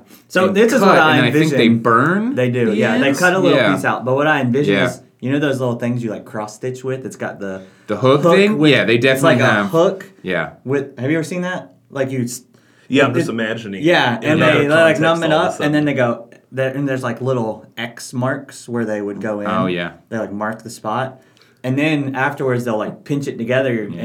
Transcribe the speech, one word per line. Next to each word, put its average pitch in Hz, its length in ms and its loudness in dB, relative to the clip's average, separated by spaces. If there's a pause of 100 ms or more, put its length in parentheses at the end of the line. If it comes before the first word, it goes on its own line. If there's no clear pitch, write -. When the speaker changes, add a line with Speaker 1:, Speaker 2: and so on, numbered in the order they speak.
(300)
Speaker 1:
So 185 180 2
Speaker 2:
and 190 100 -2
Speaker 1:
this 226 160 4
is 262 80 2
Speaker 2:
cut, 196 80 6
Speaker 1:
what 160 100 6
I 156 180 4
Speaker 2:
and - 20 4
then 123 80 4
I 117 120 2
think 160 140 4
they 123 140 4
Speaker 1:
envision. 117 160 4
Speaker 2:
burn 156 540 2
Speaker 1:
They 127 140 2
do, 123 200 0
Speaker 2:
the 101 60 0
Speaker 1:
yeah. 117 220 0
They 135 100 2
Speaker 2:
ends? 139 100 0
Speaker 1:
cut 180 160 4
a 190 40 2
little 175 200 4
Speaker 2:
Yeah. 101 160 2
Speaker 1:
piece 92 100 -2
out. 113 220 -2
But 127 80 2
what 147 120 2
I 151 140 2
envision 123 340 0
Speaker 2:
Yeah. 92 120 2
Speaker 1:
is, - 160 -6 (180)
you 127 120 -4
know 147 80 0
those 135 180 0
little 123 160 -2
things 120 300 -4
you, 110 60 -4
like, 95 140 -10
cross 107 300 -10
stitch 127 300 -10
with? 131 200 -6
It's - 120 -12
got - 240 -10
the 95 220 -10 (260)
Speaker 2:
The 104 80 -4
hook 131 260 2
Speaker 1:
hook 170 140 4
Speaker 2:
thing? 208 220 4
Speaker 1:
with, 156 120 4
Speaker 2:
Yeah, 113 140 4
they 110 140 2
Speaker 1:
it's 131 260 2
like 156 140 4
Speaker 2:
definitely 117 40 2
Speaker 1:
a 107 200 2
Speaker 2:
have. 98 80 -2
Speaker 1:
hook - 420 0 (100)
Speaker 2:
Yeah. 87 280 -4 (140)
Speaker 1:
with, 135 320 -4
have 131 140 -4
you 160 60 0
ever 156 80 -2
seen 180 180 -8
that? 180 320 -8 (160)
Like, 131 220 -4
you 127 100 -4
s-, - 200 -8 (440)
Speaker 3:
Yeah, 131 200 2
I'm 120 40 0
Speaker 1:
it, 117 40 -2
Speaker 3:
just 156 140 0
imagining 110 540 -6
Speaker 1:
yeah, 143 360 2
Speaker 3:
in 117 60 -8
Speaker 1:
and 156 180 2
Speaker 3:
another - 180 4
Speaker 1:
they, 143 80 0
like, 151 100 4 (180)
Speaker 3:
context 156 60 -2
Speaker 1:
numb 165 220 0
it 156 80 0
Speaker 3:
all 156 80 4
of 180 60 0
a - 80 -4
Speaker 1:
up, - 60 -10
and 151 140 0
then 151 80 2
Speaker 3:
sudden. - 40 0
Speaker 1:
they 143 80 0
go, 117 360 -2 (220)
there, 131 200 -2
and 143 160 -4
there's, 131 140 -4
like, 117 180 -6
little 120 460 -4 (100)
X - 360 -12
marks 135 560 -6
where 117 160 -4
they 107 180 -4
would 101 180 -6
go 104 200 -6
in. 101 80 -6
Speaker 2:
Oh, 92 180 -2
yeah. 87 260 -4 (160)
Speaker 1:
They, 117 100 -8
like, 95 140 -6
mark 107 300 -6
the 117 80 -16
spot. 120 500 -8 (440)
And 127 120 -2
then 143 380 -2
afterwards, 131 500 -2
they'll, 113 140 -2
like, 98 240 -8
pinch 143 240 -4
it - 120 -8
together, 120 520 -2
Speaker 2:
Yeah. - 140 -10